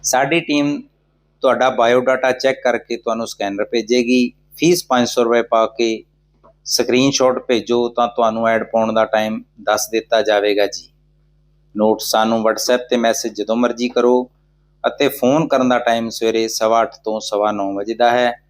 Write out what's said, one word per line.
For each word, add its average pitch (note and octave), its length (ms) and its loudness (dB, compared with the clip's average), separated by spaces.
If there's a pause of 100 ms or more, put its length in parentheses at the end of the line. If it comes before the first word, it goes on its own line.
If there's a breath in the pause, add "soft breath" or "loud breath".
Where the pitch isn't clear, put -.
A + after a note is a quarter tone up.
ਸਾਡੀ C#3 380 0
ਟੀਮ D3 400 -2 (600)
ਤੁਹਾਡਾ B2 280 2
ਬਾਇਓਡਾਟਾ B2+ 600 2
ਚੈੱਕ C3+ 300 -2
ਕਰਕੇ A#2 340 -4
ਤੁਹਾਨੂੰ A2+ 300 -6
ਸਕੈਨਰ G2+ 380 -6
ਭੇਜੇਗੀ। A#2+ 680 0 (240)
ਫੀਸ E3+ 300 2
ਪੰਜ B2 220 0
ਸੌ - 160 0
ਰੁਪਏ A#2 180 2
ਪਾ A2+ 240 0
ਕੇ A2 380 -4 (600)
ਸਕਰੀਨਸ਼ਾਟ B2+ 800 2
ਭੇਜੋ A#2+ 420 0
ਤਾਂ A#2+ 200 0
ਤੁਹਾਨੂੰ A2+ 400 0
ਐਡ A2+ 160 2
ਪਾਉਣ A2 280 0
ਦਾ A2 120 2
ਟਾਈਮ A2 380 -2 (180)
ਦੱਸ G#2+ 300 -2
ਦਿੱਤਾ A2+ 320 0
ਜਾਵੇਗਾ G#2 440 2
ਜੀ। - 220 -10 (880)
ਨੋਟ G#2+ 240 2
ਸਾਨੂੰ A2+ 380 0
WhatsApp A2+ 520 0
'ਤੇ B2 60 0
ਮੈਸੇਜ A#2 360 -2
ਜਦੋਂ G#2 240 -4
ਮਰਜ਼ੀ A#2+ 320 -2
ਕਰੋ B2 420 2 (540)
ਅਤੇ C#3 240 0
ਫੋਨ C#3+ 400 0
ਕਰਨ C3 200 2
ਦਾ B2 100 2
ਟਾਈਮ A#2 300 -2
ਸਵੇਰੇ A2+ 400 -2
ਸਵਾ A2+ 340 2
ਅੱਠ - 220 -4
ਤੋਂ A2 160 -4
ਸਵਾ G#2 320 -2
ਨੌ G2 220 -4
ਵਜੇ G#2 200 -6
ਦਾ A#2+ 160 4
ਹੈ। A#2+ 220 2 (180)